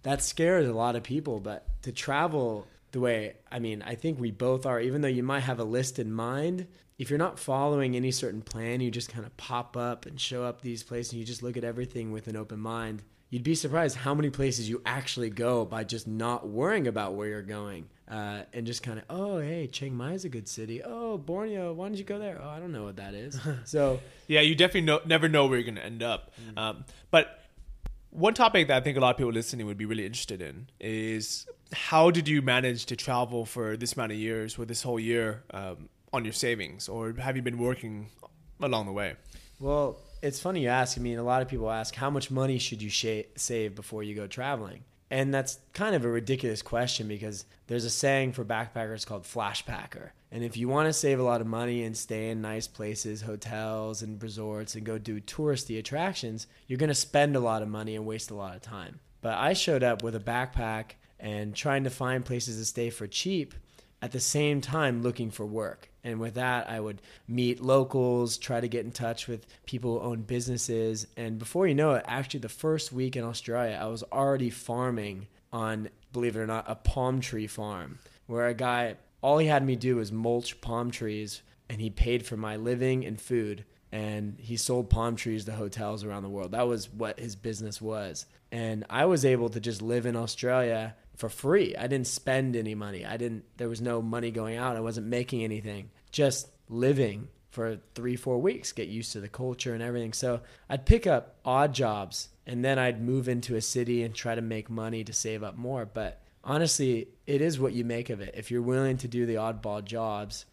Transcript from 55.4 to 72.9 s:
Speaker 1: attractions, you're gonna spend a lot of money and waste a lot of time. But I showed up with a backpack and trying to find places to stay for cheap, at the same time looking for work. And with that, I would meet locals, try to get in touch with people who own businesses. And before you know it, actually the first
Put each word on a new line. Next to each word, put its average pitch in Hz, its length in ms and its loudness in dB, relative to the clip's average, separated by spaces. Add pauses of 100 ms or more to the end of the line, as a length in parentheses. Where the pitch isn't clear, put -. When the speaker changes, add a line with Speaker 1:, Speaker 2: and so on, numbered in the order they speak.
Speaker 1:
attractions, 131 720 -4 (200)
you're 131 120 -2
gonna 151 140 4
spend 143 420 4
a 131 60 4
lot 110 200 4
of 107 60 -2
money 107 280 -4
and 107 100 -4
waste 110 260 -6
a 107 40 -8
lot 95 200 -8
of - 60 -14
time. 101 380 -12 (220)
But 113 160 0
I 139 160 4
showed 147 300 2
up 120 180 4
with 113 140 -4
a 110 40 -2
backpack 117 720 -2 (280)
and 104 340 -6
trying 139 300 2
to 131 60 0
find 127 360 -2
places 120 320 -4
to 110 80 -6
stay 117 240 -2
for 113 180 -8
cheap, 180 460 -2 (500)
at - 100 -6
the 131 60 -2
same 147 420 2
time 131 420 2
looking 120 260 0
for 104 160 -6
work. 107 420 -6 (160)
And 113 160 -4
with 113 140 -4
that, 123 340 0
I 113 120 -4
would 104 240 -6 (240)
meet 120 340 2
locals, 127 800 4
try 117 200 -2
to 120 80 0
get 117 160 0
in 120 80 -6
touch 117 360 -4
with 113 180 -6 (220)
people 117 320 0
who - 80 -2
own 113 160 -2
businesses. 113 840 0 (100)
And 113 220 -4
before 170 300 2
you 147 80 6
know 147 180 6
it, 120 140 4
actually 131 320 -4
the 113 100 -6
first 156 420 -2